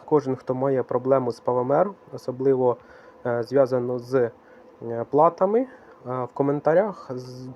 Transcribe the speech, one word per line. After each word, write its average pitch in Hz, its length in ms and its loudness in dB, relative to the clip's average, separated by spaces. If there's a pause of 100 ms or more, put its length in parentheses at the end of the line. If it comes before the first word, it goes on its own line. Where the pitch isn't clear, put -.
кожен, 135 300 0
хто 127 200 -4
має 131 280 0
проблему 127 480 0
з - 80 -10
П - 120 -4
В 123 80 0
М 127 120 0
Р, 180 200 2 (220)
особливо, 127 640 0 (480)
е, 120 180 -2
зв'язано 123 560 0
з, 120 320 0 (500)
е, 117 280 -6
платами, 170 500 4
е, 262 80 -2 (560)
в 120 100 -6
коментарях 151 800 0
з-, 127 400 -14